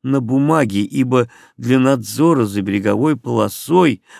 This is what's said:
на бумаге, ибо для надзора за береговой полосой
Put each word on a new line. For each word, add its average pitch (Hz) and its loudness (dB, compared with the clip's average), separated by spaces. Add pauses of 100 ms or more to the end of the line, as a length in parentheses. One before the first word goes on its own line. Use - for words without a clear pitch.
на 135 -2
бумаге, 135 0
ибо 123 0 (280)
для 123 0
надзора 131 2
за 101 -4
береговой 104 0
полосой 120 -2 (180)